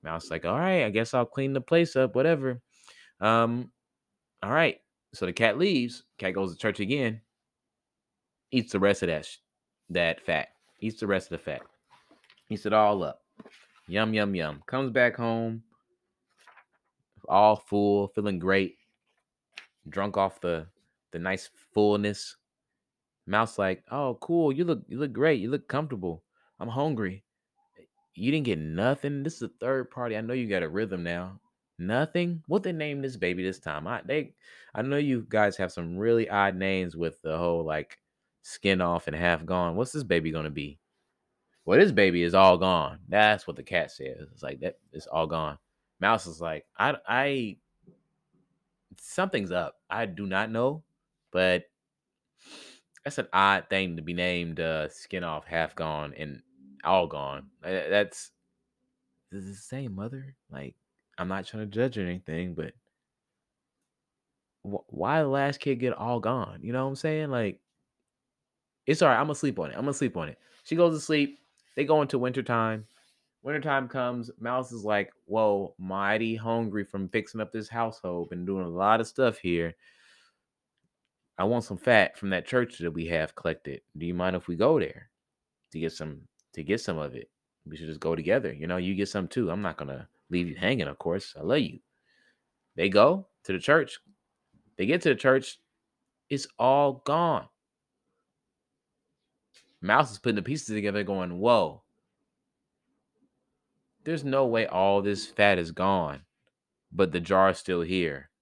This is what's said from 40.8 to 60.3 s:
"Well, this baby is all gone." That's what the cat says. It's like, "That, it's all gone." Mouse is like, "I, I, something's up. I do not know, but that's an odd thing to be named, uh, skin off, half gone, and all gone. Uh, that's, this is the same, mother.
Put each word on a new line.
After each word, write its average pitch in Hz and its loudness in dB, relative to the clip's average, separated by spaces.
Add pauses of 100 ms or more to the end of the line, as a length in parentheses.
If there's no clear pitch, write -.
"Well, 95 6
this 190 8
baby 92 4
is 87 0
all 95 10
gone." 85 0 (100)
That's 107 4
what 80 -10
the - -16
cat 82 -2
says. 67 -12
It's - -18
like, 69 -10
"That, - -8 (140)
it's 78 -16
all 80 -2
gone." 76 -4 (420)
Mouse 104 2
is 82 -12
like, 80 -8 (120)
"I, 127 2 (100)
I, 127 -2 (1400)
something's 139 -4
up. 87 -2 (120)
I 110 -4
do 101 -8
not 98 0
know, 131 0 (480)
but 90 4 (1400)
that's - -8
an 110 -4
odd 98 4
thing 95 0
to 82 -8
be 80 -8
named, 87 -2
uh, 80 -2
skin - -10
off, 78 -8
half 82 -2
gone, 76 -6
and 73 -12 (420)
all 90 4
gone. 69 -8 (180)
Uh, 87 -6 (180)
that's, 101 0 (1000)
this 95 -12
is 98 -14
the 101 -20
same, 127 -10
mother. 135 -10 (160)